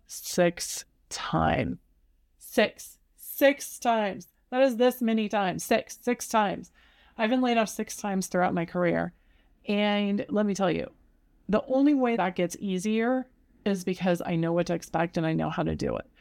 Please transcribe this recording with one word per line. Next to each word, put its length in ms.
six 800
times. 680
Six. 600
Six 640
times. 500
That 120
is 160
this 240
many 260
times. 340
Six. 380
Six 280
times. 440
I've 120
been 120
laid 160
off 100
six 300
times 280
throughout 280
my 100
career. 480
And 600
let 160
me 80
tell 160
you, 200
the 200
only 280
way 220
that 200
gets 220
easier 720
is 180
because 400
I 100
know 200
what 140
to 60
expect 440
and 80
I 80
know 160
how 120
to 140
do 180
it. 120